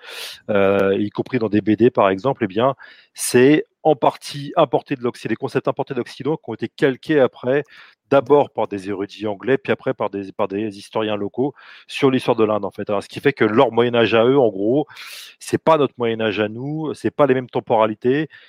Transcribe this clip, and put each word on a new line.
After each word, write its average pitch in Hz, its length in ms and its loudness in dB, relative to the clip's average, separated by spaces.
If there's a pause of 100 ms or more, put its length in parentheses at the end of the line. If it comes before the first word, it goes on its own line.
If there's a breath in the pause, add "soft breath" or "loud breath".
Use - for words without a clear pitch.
(500 loud breath)
euh, 98 500 2
y 104 100 -4
compris 120 300 -4
dans 110 80 0
des 104 140 0
B 101 80 0
D, 107 200 4
par 101 200 2
exemple, 113 340 -2
eh 98 40 0
bien, 117 280 0 (360 loud breath)
c'est 139 520 4 (180)
en 156 140 4
partie 143 600 -4
importé 147 380 0
de 120 80 -8
l'Occ-, 123 140 -4
c'est - 120 -10
des 107 80 -4
concepts 135 300 -6
importés 139 280 -6
de 123 40 -8
l'Occident 131 380 -6
qui - 140 -12
ont 113 40 -8
été - 140 -8
calqués 143 500 -2
après, 131 460 0 (460 loud breath)
d'abord 139 400 4
par 107 180 -4
des 98 200 -8
érudits 101 380 -8
anglais, 104 320 -2
puis - 120 -6
après 127 240 -4
par 107 140 -4
des, 98 240 -10
par 101 160 -4
des 101 300 -6
historiens 107 380 -6
locaux 120 380 -6 (320 loud breath)
sur - 240 0
l'histoire 127 260 0
de 110 80 2
l'Inde, 104 200 0
en 92 60 -8
fait, 104 200 -10
hein. 101 120 -2
Ce - 60 -20
qui - 120 -14
fait 143 140 2
que 113 100 0
leur 113 260 4
Moyen 120 240 0
Âge 113 200 2
à 113 100 4
eux, 135 140 4
en 120 100 4
gros, 107 380 -2 (520 loud breath)
c'est - 240 -6
pas 160 140 4
notre 143 220 0
Moyen 113 220 -2
Âge 107 200 -2
à 104 80 0
nous, 139 460 -8
c'est - 160 -4
pas 147 160 2
les 127 80 4
mêmes 127 160 -4
temporalités, 123 800 0 (200 loud breath)